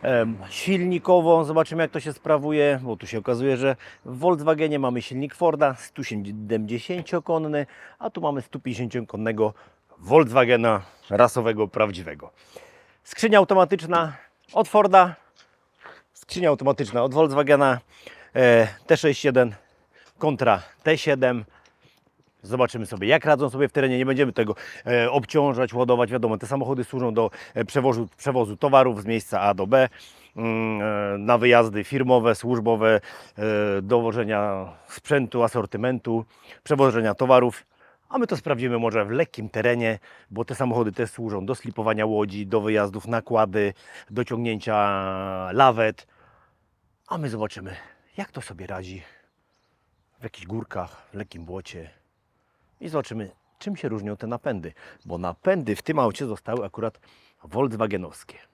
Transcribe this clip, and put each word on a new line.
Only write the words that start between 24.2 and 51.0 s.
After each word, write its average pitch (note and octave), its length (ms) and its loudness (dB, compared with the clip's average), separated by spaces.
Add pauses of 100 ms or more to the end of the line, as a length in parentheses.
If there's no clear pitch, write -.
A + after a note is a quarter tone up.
tego, G#2+ 220 -2 (320)
e, A#2+ 240 0
obciążać, C3 640 0
ładować. A#2+ 360 2
Wiadomo, A2+ 280 -2
te A2+ 80 -12
samochody C3 380 -4
służą B2 300 -4
do, A2 160 0 (240)
e, A2+ 100 -2
przewozu, A#2+ 520 0
przewozu A#2 400 -2
towarów C3 460 4
z G2 40 -8
miejsca A2 340 -4
A G2+ 140 2
do F#2+ 120 -2
B, B2+ 220 4 (480)
mm, A2+ 460 -4
e, G#2 360 -4
na A2+ 200 2
wyjazdy A2+ 460 4
firmowe, B2+ 500 2
służbowe, A2 680 2 (380)
e, G#2 40 -6 (400)
dowożenia G#2 880 -2 (160)
sprzętu, B2+ 540 -2
asortymentu, A2+ 840 -2 (380)
przewożenia A#2 520 2
towarów. B2+ 520 4 (420)
A C4+ 100 -4
my A#3+ 80 -2
to - 100 -4
sprawdzimy B2 420 -4
może A2+ 260 0
w G2+ 60 -8
lekkim A#2 380 -6
terenie, A2+ 500 -2 (320)
bo A2 140 -6
te B2+ 100 -10
samochody A#2 380 -2
też A2+ 180 -6
służą G#2 360 -8
do B2+ 80 -4
slipowania A2 520 -4
łodzi, G#2 400 -4
do G#2+ 140 0
wyjazdów G#2 460 -2
na A#2 160 -4
kłady, G#2 520 0 (360)
do A#2 140 -4
ciągnięcia A2+ 520 -4 (760)
lawet. A#2 540 2 (1040)
A F#3 100 -8
my D3 100 -6
zobaczymy, G#2 480 -8 (400)
jak G3 160 -10
to C3 100 -14
sobie F#2 240 -16
radzi F#2 360 -12 (1160)
w - 40 -20
jakichś F#2 220 -16
górkach, G2 640 -12